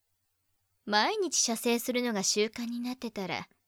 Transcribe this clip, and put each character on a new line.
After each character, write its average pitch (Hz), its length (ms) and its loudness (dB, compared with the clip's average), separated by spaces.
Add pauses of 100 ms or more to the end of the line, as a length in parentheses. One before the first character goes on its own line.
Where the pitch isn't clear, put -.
(840)
毎 220 300 4
日 359 220 0
射 233 180 2
精 233 240 2
す 247 140 -2
る 247 80 0
の 247 100 0
が 196 120 0
習 208 240 2
慣 233 180 -8
に 240 160 -6
な 247 140 -6
っ - 20 -
て 233 120 -8
た 196 160 -6
ら、 160 220 -4 (200)